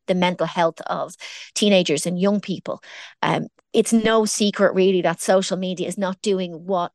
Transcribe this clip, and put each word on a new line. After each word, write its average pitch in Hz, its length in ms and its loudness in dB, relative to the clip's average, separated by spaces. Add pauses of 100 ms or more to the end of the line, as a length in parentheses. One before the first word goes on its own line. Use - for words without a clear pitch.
the 185 80 0
mental 180 320 0
health 165 400 0
of 151 260 -6 (400)
teenagers 185 500 2
and 175 140 -4
young 202 220 2
people. - 420 -8 (400)
Um, - 240 0 (260)
it's 220 200 2
no 220 320 4
secret, 202 500 2
really, 185 280 4
that 170 180 -2
social 190 360 2
media 185 300 -6
is 175 100 -8
not 190 240 -4
doing 180 460 -4
what 180 280 -2